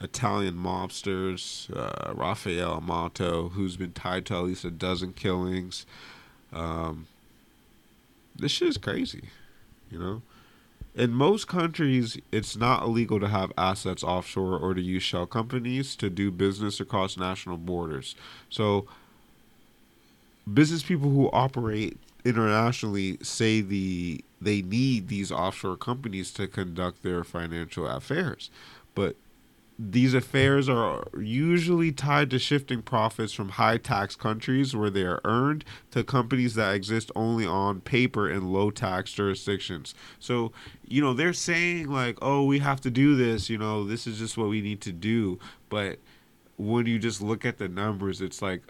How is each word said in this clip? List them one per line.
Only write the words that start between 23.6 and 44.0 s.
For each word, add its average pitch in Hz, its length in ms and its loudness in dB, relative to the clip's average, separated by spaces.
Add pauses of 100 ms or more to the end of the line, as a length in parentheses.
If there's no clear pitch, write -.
the, 92 640 -2 (160)
they 101 200 2
need 110 460 2
these 98 240 -2
offshore 92 460 -2
companies 110 560 -6
to 98 160 -4
conduct 90 560 -4
their 87 180 -2
financial 85 640 -6
affairs. 135 640 -4 (460)
But 95 180 0 (640)
these 120 320 4
affairs 135 560 4
are 110 380 0 (100)
usually 165 760 2
tied 143 380 2
to 131 100 2
shifting 139 420 0
profits 110 500 0
from 98 180 -6
high 113 260 4
tax 104 400 -2
countries 127 580 0
where 107 160 0
they 95 140 2
are 90 200 0
earned 135 400 2 (280)
to 120 100 2
companies 123 540 2
that 104 180 4
exist 107 400 -2
only 113 320 2
on 98 340 2
paper 120 480 2
in 92 240 -2
low 104 200 2
tax 95 400 -2
jurisdictions. 95 840 -2 (240)
So, 117 320 -2 (340)
you 131 160 0
know, 139 140 4
they're 160 180 2
saying, 170 600 -2
like, 127 280 0
"Oh, 139 220 4
we 139 160 6
have 139 220 0
to 131 100 -2
do 139 240 6
this, 117 340 4
you 113 80 -2
know, 107 280 -2
this 113 240 -6